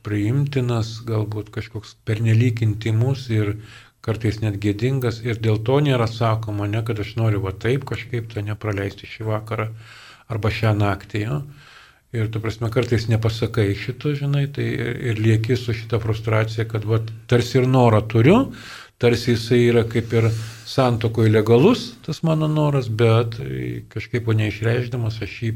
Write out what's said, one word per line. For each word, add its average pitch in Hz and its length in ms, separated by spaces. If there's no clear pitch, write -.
priimtinas, 117 1040
galbūt 107 460
kažkoks - 520
pernelyg 113 600
intimus 113 680
ir 107 260
kartais 110 440
net 107 140
gėdingas, 113 680
ir 117 140
dėl 113 240
to 131 200
nėra 131 280
sakoma, 110 600
ne, 110 160
kad 113 160
aš - 160
noriu 107 260
va 95 100
taip 131 340
kažkaip 113 460
tai 104 120
nepraleisti 101 640
šį - 200
vakarą 110 420
arba 107 240
šią 110 280
naktį, 104 480
jo. 143 160
Ir, 110 200
ta 113 120
prasme, 110 320
kartais 113 340
nepasakai 113 680
šito, 143 400
žinai, 139 340
tai 123 160
ir, 120 300
ir 107 140
lieki 110 360
su 120 220
šita - 240
frustracija, 110 640
kad 107 180
va 110 140
tarsi 120 320
ir 127 100
norą 120 320
turiu, 151 460
tarsi 117 400
jisai 120 320
yra 117 180
kaip - 280
ir 113 120
santuokoj 113 680
legalus, 117 600
tas - 240
mano 156 240
noras, 143 400
bet, 113 500
e, 69 500
kažkaip, 117 380
o 113 60
neišreikšdamas, 113 880
aš - 220
jį 113 120